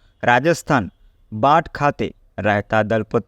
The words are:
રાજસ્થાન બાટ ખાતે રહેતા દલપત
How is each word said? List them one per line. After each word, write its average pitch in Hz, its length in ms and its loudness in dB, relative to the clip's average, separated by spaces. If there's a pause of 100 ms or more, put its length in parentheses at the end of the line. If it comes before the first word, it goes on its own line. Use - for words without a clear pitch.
(240)
રાજસ્થાન 127 680 0 (420)
બાટ 139 360 2
ખાતે 143 460 -4 (240)
રહેતા 104 440 0
દલપત 110 460 -2